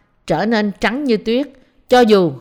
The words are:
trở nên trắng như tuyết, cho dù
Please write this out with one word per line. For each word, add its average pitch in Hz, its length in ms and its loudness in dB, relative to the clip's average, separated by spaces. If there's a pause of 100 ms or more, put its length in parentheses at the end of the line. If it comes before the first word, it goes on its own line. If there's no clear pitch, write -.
(260)
trở 175 200 -2
nên 208 340 -2
trắng 247 240 -4
như 233 120 0
tuyết, 254 320 -4 (400)
cho 247 120 4
dù 196 400 4